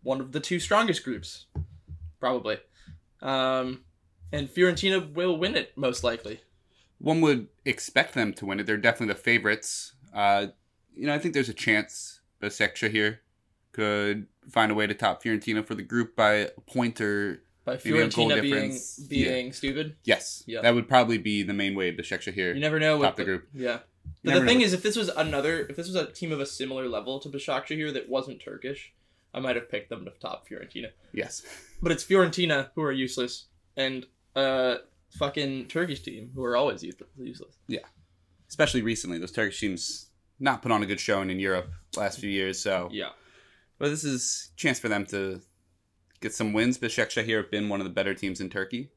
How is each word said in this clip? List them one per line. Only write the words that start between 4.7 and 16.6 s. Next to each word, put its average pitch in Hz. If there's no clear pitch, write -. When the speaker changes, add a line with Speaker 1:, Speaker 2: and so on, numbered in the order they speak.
Speaker 1:
will 175
win 190
it, -
most 127
likely. 117
Speaker 2:
One 156
would 135
expect -
them 110
to -
win 98
it. 104
They're 107
definitely 113
the -
favorites. 110
Uh, 101
you 131
know, 147
I 143
think 165
there's 135
a 110
chance -
Besiktas 104
here 107
could 104
find 107
a 104
way 107
to 104
top -
Fiorentina 110
for 113
the 101
group 117
by 107
a 104